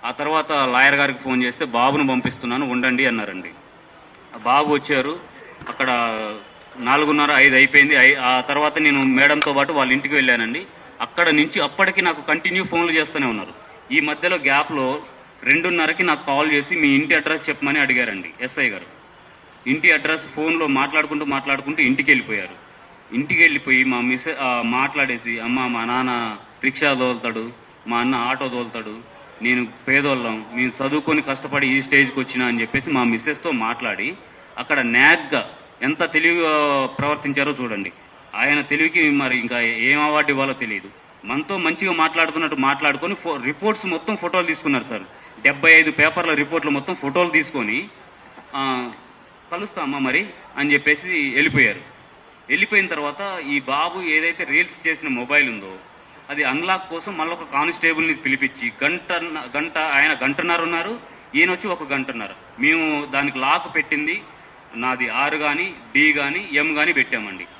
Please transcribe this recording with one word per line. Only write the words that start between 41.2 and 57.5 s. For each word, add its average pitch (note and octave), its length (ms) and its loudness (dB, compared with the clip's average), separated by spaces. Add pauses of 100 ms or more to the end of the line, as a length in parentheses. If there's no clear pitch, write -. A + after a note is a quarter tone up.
మనతో D3+ 340 -4
మంచిగా F3 340 -2
మాట్లాడుతున్నట్టు D#3+ 640 0
మాట్లాడుకొని C#3+ 580 0
ఫో-, D3 300 -6
రిపోర్ట్స్ G3 420 -4
మొత్తం F3+ 300 -4
ఫోటోలు F3 300 0
తీసుకున్నారు D3 380 -2
సార్. A2 180 -10 (400)
డెబ్బై D3 300 4
ఐదు D#3+ 180 8
పేపర్ల D#3+ 440 2
రిపోర్ట్లు D3+ 360 0
మొత్తం C#3+ 240 -2
ఫోటోలు E3+ 360 0
తీసుకొని, C#3+ 580 -2 (680)
ఆ, C3 360 -2 (600)
"కలుస్తా F#3 300 -8
అమ్మా C#3 160 -4
మరి" C3+ 280 0 (300)
అని C#3+ 160 0
చెప్పేసి D3 600 0
వెళ్ళిపోయారు. B2+ 460 2 (680)
వెళ్ళిపోయిన G3 380 0
తర్వాత E3 600 -6
ఈ C#3+ 140 -2
బాబు D#3+ 420 -2
ఏదైతే D#3+ 420 0
రీల్స్ D#3+ 440 -2
చేసిన D#3+ 200 -4
మొబైల్ C3 400 0
ఉందో, G2 240 -10 (580)
అది D3 140 -4
అన్లాక్ F3+ 460 -2
కోసం E3 280 -10
మళ్ళీ E3 160 -2
ఒక D#3+ 180 -14